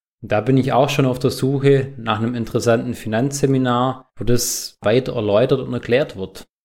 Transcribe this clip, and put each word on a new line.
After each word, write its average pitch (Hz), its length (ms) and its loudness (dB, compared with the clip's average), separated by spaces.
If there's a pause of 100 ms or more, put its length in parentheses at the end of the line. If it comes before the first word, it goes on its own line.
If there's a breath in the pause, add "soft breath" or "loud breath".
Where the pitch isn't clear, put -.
(220)
Und 107 100 -4
da 107 80 2
bin 131 160 2
ich 131 160 2
auch 135 160 4
schon 139 180 0
auf 127 120 -2
der 127 120 0
Suche 135 680 2
nach 113 220 -2
einem 117 160 -2
interessanten 117 600 0
Finanzseminar, 127 1200 -2
wo - 80 -10
das - 580 0
weiter 127 320 0
erläutert 120 460 2
und 131 120 -8
erklärt 123 440 -2
wird. - 300 -12 (180)